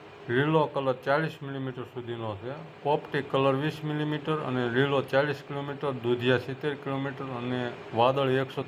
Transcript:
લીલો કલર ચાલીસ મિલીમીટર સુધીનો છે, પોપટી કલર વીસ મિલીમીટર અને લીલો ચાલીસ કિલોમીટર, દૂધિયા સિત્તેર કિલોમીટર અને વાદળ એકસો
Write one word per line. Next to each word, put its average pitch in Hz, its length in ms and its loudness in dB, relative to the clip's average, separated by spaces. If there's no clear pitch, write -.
લીલો 147 380 4
કલર 135 280 0
ચાલીસ 143 380 0
મિલીમીટર 135 400 -6
સુધીનો 117 520 -6
છે, 135 480 -12
પોપટી 151 400 0
કલર 135 320 4
વીસ 151 300 -2
મિલીમીટર 151 560 -2
અને 127 280 0
લીલો 135 340 4
ચાલીસ 143 460 2
કિલોમીટર, 143 440 -4
દૂધિયા 120 460 2
સિત્તેર 139 360 -4
કિલોમીટર 139 500 -4
અને 123 480 -4
વાદળ 135 340 6
એકસો 131 380 0